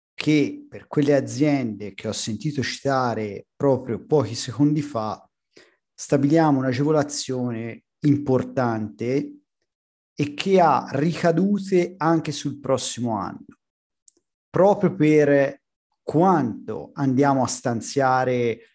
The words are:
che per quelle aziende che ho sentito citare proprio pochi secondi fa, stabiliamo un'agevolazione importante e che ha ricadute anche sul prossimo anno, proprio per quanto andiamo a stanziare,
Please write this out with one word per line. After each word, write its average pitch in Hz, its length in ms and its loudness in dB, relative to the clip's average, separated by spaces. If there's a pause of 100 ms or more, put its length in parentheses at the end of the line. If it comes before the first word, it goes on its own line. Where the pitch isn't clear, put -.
(120)
che - 560 0
per - 180 -20
quelle 143 280 2
aziende 120 800 -2
che - 140 -8
ho 101 40 -4
sentito 120 500 -6
citare 113 840 -4 (100)
proprio 127 480 0
pochi 120 300 0
secondi 147 480 0
fa, 110 440 -6 (680)
stabiliamo 147 640 2
un'agevolazione 127 1300 -2 (160)
importante 127 1300 0 (880)
e 143 140 -4
che 190 260 2
ha 135 340 2
ricadute 175 1000 0
anche 156 360 2
sul 143 260 -6
prossimo 120 580 -2
anno, - 280 -8 (1080)
proprio 190 420 2
per 143 680 2 (400)
quanto 143 920 0
andiamo 135 500 2
a - 20 -4
stanziare, 127 1120 -2 (160)